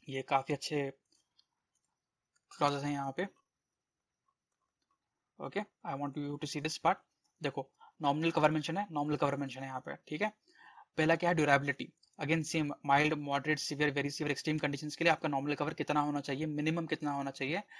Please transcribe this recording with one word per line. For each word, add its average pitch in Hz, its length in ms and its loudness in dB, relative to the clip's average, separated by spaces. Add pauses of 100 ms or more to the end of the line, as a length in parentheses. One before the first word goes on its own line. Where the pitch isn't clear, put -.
ये 135 120 -4
काफी 135 320 0
अच्छे 143 360 -2 (1700)
क्लॉजेस 143 260 2
हैं 147 80 -2
यहाँ 139 200 -4
पे। 151 160 -2 (2000)
ओके, 143 200 -4
I 202 340 -8
want 143 240 -4
you 143 220 -6
to 151 60 -6
see 143 160 -6
this 156 160 -4
part। 180 180 4 (480)
देखो, 139 280 -4 (300)
नॉमिनल 156 300 4
कवर 151 200 6
मेंशन 160 260 -2
है, 202 140 -2
नॉमिनल 147 260 0
कवर 139 180 2
मेंशन 135 260 -6
है 135 60 -6
यहाँ 131 120 -8
पे। 143 160 -8
ठीक 156 260 -10
है, 208 120 0 (640)
पहला 156 180 4
क्या 170 140 2
है, 180 60 4
ड्यूरेबिलिटी। 139 540 4 (320)
Again 156 220 0
सेम, 151 300 -2 (120)
माइल्ड, 147 280 6
मॉडरेट, 143 460 0
सीवियर, 147 320 0
वेरी 139 180 -2
सीवियर, 147 220 -2
एक्सट्रीम 156 260 -2
कंडीशंस 147 380 -4
के - 80 -4
लिए 170 80 6
आपका 151 180 0
नॉमिनल 143 260 -2
कवर 151 180 -2
कितना 151 260 0
होना 147 220 0
चाहिए, 143 240 -4
मिनिमम 156 400 -2
कितना 151 260 -2
होना 139 200 -4
चाहिए, 151 320 -4 (160)